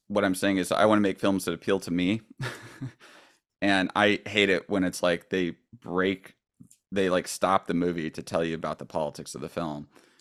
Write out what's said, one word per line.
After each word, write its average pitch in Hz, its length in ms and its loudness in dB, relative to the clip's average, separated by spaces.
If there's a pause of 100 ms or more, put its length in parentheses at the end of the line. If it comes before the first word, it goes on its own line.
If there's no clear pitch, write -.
what 101 180 0
I'm 95 100 2
saying 98 240 0
is 90 140 -2
I 104 140 4
wanna 107 140 6
make 95 200 0
films 98 240 0
that 85 100 -2
appeal 98 260 -2
to - 120 -10
me. 90 300 0 (180)
<laughs> 127 100 -8 (1080)
And 95 360 2
I 104 280 4
hate 101 260 4
it 87 200 0
when 95 140 0
it's 90 180 -4
like 87 280 0
they 90 260 -2 (240)
break, 92 560 -2 (560)
they, 95 180 2
like, 90 160 0
stop - 400 0
the - 80 -2
movie 85 340 -2
to 80 140 -10
tell 85 220 -2
you 82 100 -4
about 78 240 -6
the 73 60 -14
politics 76 500 -8
of 64 60 -12
the 76 80 -10
film. 76 400 -8 (320)